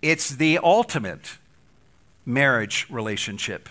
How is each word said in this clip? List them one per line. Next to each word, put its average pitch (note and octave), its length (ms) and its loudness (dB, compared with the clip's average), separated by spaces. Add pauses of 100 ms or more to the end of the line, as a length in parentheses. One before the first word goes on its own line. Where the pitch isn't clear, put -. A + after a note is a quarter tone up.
it's D3+ 280 0
the D#3 280 2
ultimate E3+ 800 0 (880)
marriage B2 640 0
relationship. G#2 800 -6